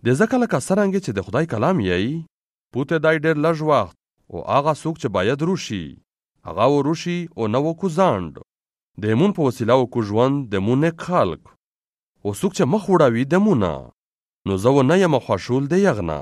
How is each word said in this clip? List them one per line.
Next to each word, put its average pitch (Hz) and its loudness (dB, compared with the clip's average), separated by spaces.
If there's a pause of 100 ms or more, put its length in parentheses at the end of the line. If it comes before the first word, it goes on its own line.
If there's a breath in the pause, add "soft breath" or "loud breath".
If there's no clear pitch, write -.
د 113 0 (120)
ځکه 226 2
لکه 208 -2
څرنګه 190 0
چې 160 -8
د 98 -4
خدای 156 -2
کلام 147 0
یی، 104 -2 (500)
پوتې 143 -2
دی 160 4
ډېر 156 0
لږ 156 0
وخت، 131 0 (340)
او 87 -10
هغه 143 0
څوک 156 -6
چې 127 -4
باید 104 0
روشي، 117 -4 (600)
هغه 90 0
و 143 4
روشي 165 -4 (180)
او 113 -2
نه 110 0
و 156 -2
کو 185 -4
ځانډ. 135 0 (580)
د 95 -8
ایمون 123 2
په 165 -2
وسیله 120 2
و 131 4
کو 120 -4
ژوند، 123 0
د 98 -2
مون 123 2
نیک 165 -2
خلق. 117 0 (840)
او 104 -2
څوک 185 -4
چې 185 0
مخ 208 -2
وړوي 135 4
د 180 2
مونه، 107 2 (720)
نو 95 0
زه 101 4
و 139 4
نه 147 4
یم 165 2
خوشول 123 -2
د 185 2
یغ 131 0
نه. 78 -4